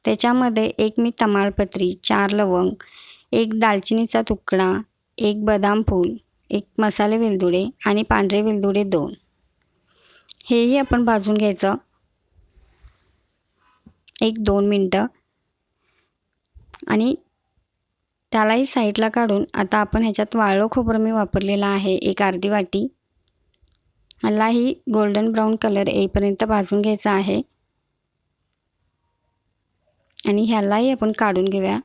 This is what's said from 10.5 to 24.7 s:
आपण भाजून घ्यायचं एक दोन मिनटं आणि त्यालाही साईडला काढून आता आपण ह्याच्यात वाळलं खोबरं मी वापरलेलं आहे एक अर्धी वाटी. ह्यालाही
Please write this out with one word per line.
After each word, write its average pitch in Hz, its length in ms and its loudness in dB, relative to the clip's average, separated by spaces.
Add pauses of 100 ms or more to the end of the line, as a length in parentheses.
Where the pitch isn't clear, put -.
आपण 247 260 0
भाजून 214 320 2
घ्यायचं 208 400 0 (2500)
एक 220 260 -2
दोन 202 240 2
मिनटं 196 380 0 (1800)
आणि 233 260 0 (1200)
त्यालाही 226 340 2
साईडला 220 420 0
काढून 214 360 0 (100)
आता 202 240 0
आपण 214 240 0
ह्याच्यात 214 340 -2
वाळलं 202 340 2
खोबरं 226 280 0
मी 220 120 0
वापरलेलं 202 560 -2
आहे 196 280 0
एक 196 280 -2
अर्धी 190 260 -2
वाटी. 202 340 -2 (1300)
ह्यालाही 226 560 0 (160)